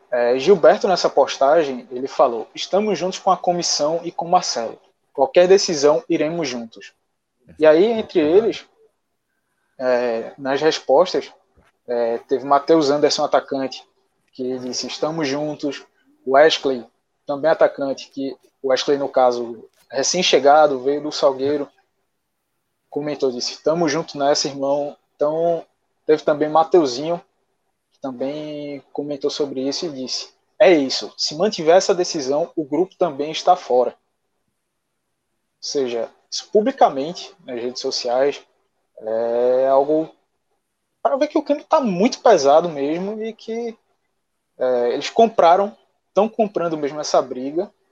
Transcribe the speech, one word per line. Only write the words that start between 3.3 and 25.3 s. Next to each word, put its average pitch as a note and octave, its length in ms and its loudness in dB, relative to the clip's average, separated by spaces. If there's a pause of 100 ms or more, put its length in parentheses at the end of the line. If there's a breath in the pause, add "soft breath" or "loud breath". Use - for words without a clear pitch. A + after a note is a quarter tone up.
a F3 80 0
comissão E3+ 640 -2
e E3+ 80 -10
com - 160 -10
Marcelo. D3+ 500 -2 (360)
Qualquer F3 340 4
decisão, D#3+ 640 2
iremos D#3+ 360 -2
juntos." A#2 460 -12 (640)
E D3+ 60 2
aí, D#3 220 6
entre A3 340 -2
eles, F3 460 2 (1120)
é, B2 580 -2
nas C#3 240 -4
respostas, D3+ 720 2 (560)
é, A#2+ 300 -2 (100)
teve C3 160 -2
Matheus C#3+ 460 4
Anderson, D3 340 0
atacante, C3+ 580 -4 (480)
que B2+ 280 -8
disse: B2+ 280 -8
"Estamos D#3 400 -6
juntos." D3 560 -6 (440)
Wesley, C3+ 560 2 (440)
também C#3+ 240 -2
atacante, C#3 580 0
que C3+ 260 -10 (280)
o C3+ 60 -2
Wesley, C3 280 0
no C#3 140 -4
caso, A#2+ 580 0 (220)
recém-chegado, C#3+ 920 2
veio C#3+ 200 -2
do D3+ 100 -8
Salgueiro, C#3+ 560 -2 (1200)
comentou, D3 420 -4
disse: - 320 -8
"Tamo E3 280 0
junto D#3+ 260 -6
nessa, C#3+ 320 0
irmão." C#3 480 -4 (180)
Então, E3 480 -2 (440)